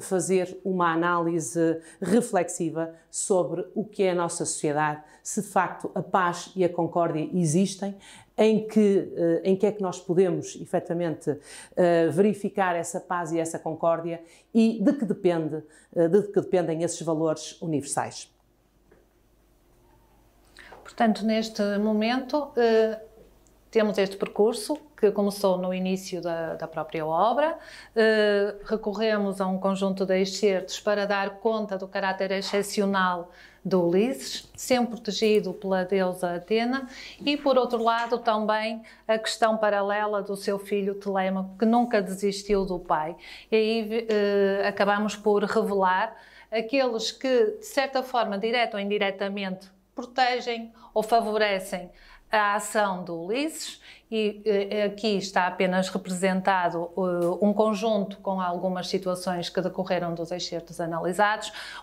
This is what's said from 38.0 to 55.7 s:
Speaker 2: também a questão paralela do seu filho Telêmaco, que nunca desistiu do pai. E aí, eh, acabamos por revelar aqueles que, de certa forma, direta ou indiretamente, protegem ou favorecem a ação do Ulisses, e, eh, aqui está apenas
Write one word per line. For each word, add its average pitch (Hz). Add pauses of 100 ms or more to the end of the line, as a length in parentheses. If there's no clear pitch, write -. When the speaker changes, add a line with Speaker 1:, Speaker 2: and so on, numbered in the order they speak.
Speaker 2:
também 214 (260)
a 220
questão 220
paralela 208
do 196
seu 202
filho 202
Telêmaco, 190
que 226
nunca 233
desistiu 196
do 175
pai. 165 (360)
E 220
aí, 220
eh, 202
acabamos 202
por 208
revelar 196 (360)
aqueles 226
que, 240
de -
certa 269
forma, 214
direta 226
ou 202
indiretamente, 196 (220)
protegem 240 (180)
ou 214
favorecem 208 (400)
a 208
ação 202
do 170
Ulisses, 277 (280)
e, 208
eh, 202
aqui 202
está 185
apenas 185